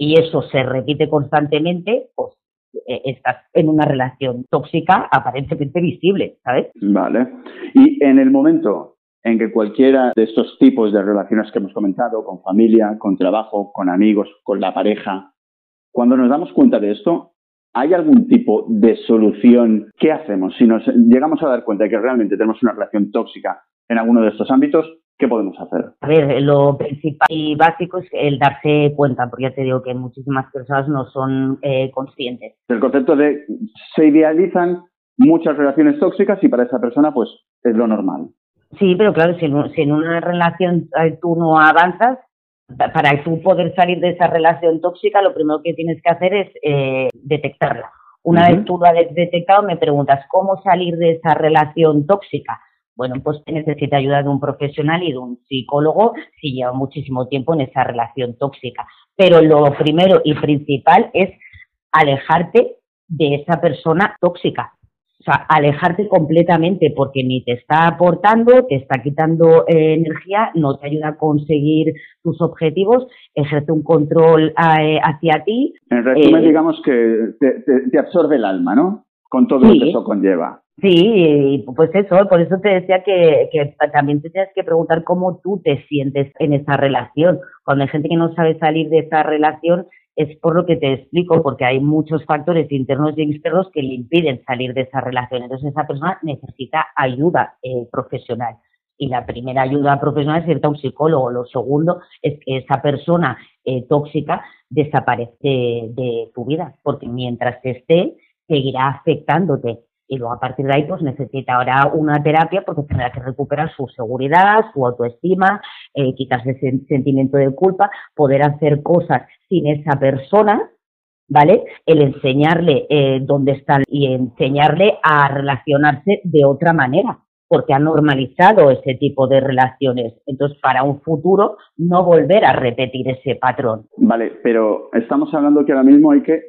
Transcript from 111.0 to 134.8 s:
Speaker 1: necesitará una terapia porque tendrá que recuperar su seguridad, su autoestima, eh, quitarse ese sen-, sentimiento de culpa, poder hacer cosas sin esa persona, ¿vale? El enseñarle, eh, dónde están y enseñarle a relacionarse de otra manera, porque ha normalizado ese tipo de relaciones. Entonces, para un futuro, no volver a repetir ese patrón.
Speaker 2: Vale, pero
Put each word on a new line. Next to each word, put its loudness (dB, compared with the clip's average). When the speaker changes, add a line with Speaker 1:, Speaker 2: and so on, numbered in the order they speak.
Speaker 1:
necesitará -2
una 0
terapia 0
porque -8
tendrá -6
que -14
recuperar -6
su -10
seguridad, 0
su -2
autoestima, -2
eh, -2
quitarse -4
ese -4
sen-, -4
sentimiento 0
de 0
culpa, 0
poder 2
hacer 0
cosas 0
sin -2
esa -2
persona, 0
¿vale? 4
El 4
enseñarle, 0
eh, 2
dónde 0
están 0
y -2
enseñarle 0
a 2
relacionarse 0
de 4
otra 2
manera, -2
porque 0
ha 2
normalizado 4
ese -2
tipo -2
de 4
relaciones. -2
Entonces, -6
para 0
un -4
futuro, 0
no 0
volver 4
a 4
repetir -4
ese -6
patrón. -4
Speaker 2:
Vale, 0
pero 0